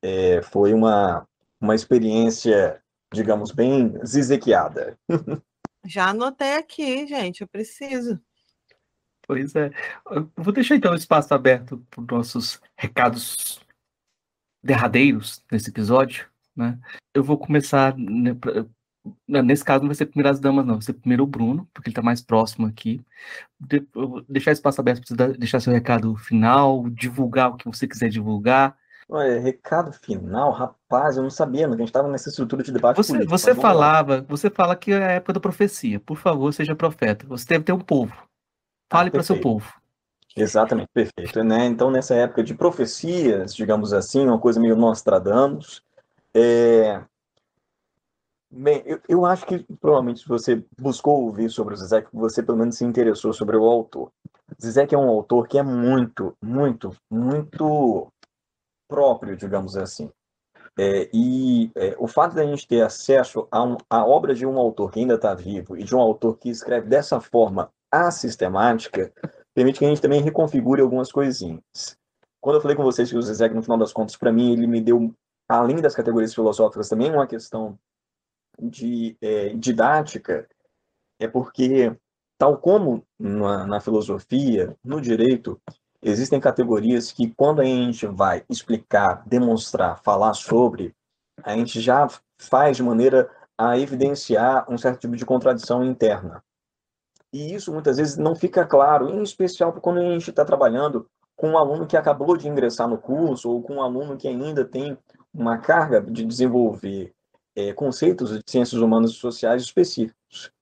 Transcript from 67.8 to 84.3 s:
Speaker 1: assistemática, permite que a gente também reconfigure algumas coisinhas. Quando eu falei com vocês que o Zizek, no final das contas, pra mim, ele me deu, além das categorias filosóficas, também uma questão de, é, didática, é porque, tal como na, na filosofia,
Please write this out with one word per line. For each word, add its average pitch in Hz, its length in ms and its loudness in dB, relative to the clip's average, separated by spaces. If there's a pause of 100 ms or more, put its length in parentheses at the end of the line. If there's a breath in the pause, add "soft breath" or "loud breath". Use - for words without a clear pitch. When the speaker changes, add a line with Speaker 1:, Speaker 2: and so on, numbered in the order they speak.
Speaker 1:
assistemática, 113 1200 -2 (420 loud breath)
permite 131 240 2
que 147 60 2
a 143 40 4
gente 147 120 0
também 143 220 2
reconfigure 147 580 0
algumas 127 320 0
coisinhas. 113 840 -6 (440)
Quando 143 160 2
eu 147 60 4
falei 143 140 0
com 147 60 -2
vocês 127 280 2
que 120 60 -4
o 117 60 0
Zizek, 110 320 0
no 113 80 -4
final 117 160 0
das 107 140 0
contas, 110 240 -6
pra 120 160 0
mim, 120 200 4
ele 117 140 0
me 117 140 0
deu, 117 340 2 (340)
além 120 280 2
das 160 180 0
categorias 113 400 -2
filosóficas, 107 540 0
também 117 220 0
uma 143 160 0
questão 110 520 -10 (800)
de, 117 600 -6
é, 107 300 -2
didática, 117 1000 -2 (720)
é 113 80 -6
porque, 127 640 0 (440)
tal 143 200 4
como 175 460 2 (140)
na, 101 480 -4
na 104 140 -4
filosofia, 107 1000 -2